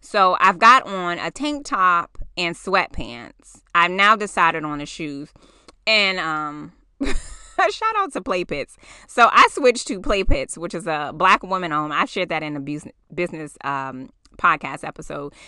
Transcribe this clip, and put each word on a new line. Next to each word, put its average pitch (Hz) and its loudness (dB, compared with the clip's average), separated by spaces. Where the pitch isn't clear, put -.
So 190 4
I've 185 4
got 247 8
on 180 -4
a - -6
tank 285 -6
top 180 0
and 170 -2
sweatpants. - -6
I've 175 4
now 202 4
decided 170 0
on 151 -6
the 147 -8
shoes. 147 -10
And, 202 2
um, 151 -6
<laughs> - -14
shout - -2
out 381 -2
to - -6
Play 180 -4
Pits. - -10
So 240 4
I 415 8
switched 254 2
to 190 -6
Play 196 -2
Pits, - 0
which 170 -8
is 165 -8
a 151 -4
black 185 4
woman 180 -4
owned. 151 -2
I've 160 0
shared 180 -4
that 156 -4
in 151 -8
a 143 -6
bus-, 147 -10
business, 156 -8
um, 135 -8
podcast 147 0
episode. 147 -12